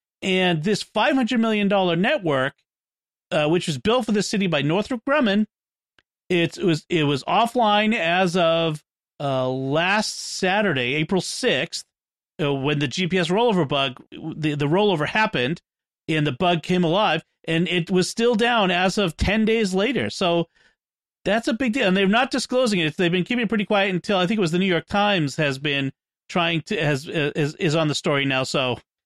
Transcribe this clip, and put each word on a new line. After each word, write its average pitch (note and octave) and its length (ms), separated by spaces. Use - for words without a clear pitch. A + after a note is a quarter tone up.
And F#3 420
this G3+ 200
five B3+ 320
hundred B3+ 260
million G#3+ 280
dollar F#3 280
network, E3+ 560
uh, D3+ 160
which F3 220
was C#3 100
built A3+ 260
for - 80
the G3+ 100
city G3 260
by D3+ 120
Northrop G3 480
Grumman, A3 380
it's, E3+ 300
it - 60
was, E3 260
it D#3+ 140
was C#3 200
offline G#3+ 680
as F3 420
of, E3 460
uh, C3 300
last D#3 720
Saturday, F3+ 760
April D#3+ 280
sixth, - 640
uh, C#3+ 100
when C#3+ 280
the D3 80
G F#3 180
P F3 100
S E3+ 120
rollover F#3+ 380
bug, C3+ 440
the, D#3 460
the D3 100
rollover F3 400
happened, D#3+ 560
and D#3 200
the C#3+ 60
bug F3 300
came F3+ 220
alive, E3 380
and E3 200
it F3 240
was F3+ 200
still A#3+ 240
down A3+ 360
as F3+ 280
of F#3 180
ten G#3+ 300
days A3 260
later. F#3+ 380
So E3+ 380
that's A3+ 240
a C#4+ 40
big A#3 220
deal, B3+ 120
and F#3 100
they're G3 100
not A#3+ 240
disclosing B3 480
it. D#3 180
They've F3 160
been F3+ 120
keeping A#3+ 200
it G3+ 40
pretty G#3+ 180
quiet G3 280
until, F#3 220
I F3+ 100
think A3 120
it - 20
was E3 120
the F3+ 60
New G3 80
York E3+ 200
Times G3+ 500
has C#3 220
been C#3 340
trying E3+ 340
to, E3 200
has, D3 240
uh, D3 300
is, D3+ 200
is D#3 180
on D#3+ 140
the C#3+ 60
story C#3 300
now. C3 200
So B2+ 340